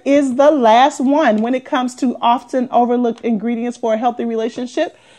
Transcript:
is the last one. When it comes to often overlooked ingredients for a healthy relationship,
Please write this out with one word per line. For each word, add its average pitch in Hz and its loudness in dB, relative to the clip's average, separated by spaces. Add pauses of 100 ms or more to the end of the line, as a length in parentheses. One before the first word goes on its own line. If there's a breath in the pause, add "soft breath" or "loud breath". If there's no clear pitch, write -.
is 277 2
the 277 4
last 262 4
one. 262 2
When 240 -2
it 254 -6
comes 254 -4
to 247 -4
often 247 -2
overlooked 240 0
ingredients 233 -4
for 226 -4
a - 0
healthy 240 -4
relationship, 240 -6 (240 soft breath)